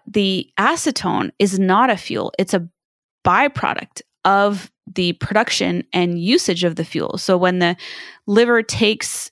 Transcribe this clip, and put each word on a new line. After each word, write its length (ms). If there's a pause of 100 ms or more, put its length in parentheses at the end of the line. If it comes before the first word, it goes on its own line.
the 540
acetone 800
is 180
not 320
a 60
fuel. 420
It's 160
a 140 (580)
byproduct 760 (240)
of 440 (240)
the 200
production 680 (100)
and 260
usage 460
of 100
the 80
fuel. 340
So 200
when 220
the 180 (500)
liver 340
takes 720